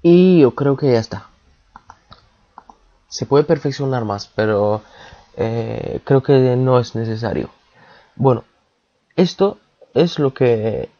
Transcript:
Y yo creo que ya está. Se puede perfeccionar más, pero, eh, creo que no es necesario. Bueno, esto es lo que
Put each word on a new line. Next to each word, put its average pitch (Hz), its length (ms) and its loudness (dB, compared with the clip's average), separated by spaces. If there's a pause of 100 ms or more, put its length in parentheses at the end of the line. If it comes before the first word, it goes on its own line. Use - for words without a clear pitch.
Y 175 400 6
yo 123 140 4
creo 139 220 0
que 139 140 0
ya 117 80 2
está. 104 300 -10 (1800)
Se - 180 -10
puede 143 180 2
perfeccionar 139 600 -4
más, 101 220 -8
pero, 107 540 -2 (560)
eh, 113 680 -6
creo 135 200 2
que 127 320 2
no 127 240 2
es 117 160 -6
necesario. 113 540 -6 (680)
Bueno, 127 280 0 (720)
esto 196 420 0 (360)
es 170 260 0
lo 139 140 0
que 113 560 -2 (100)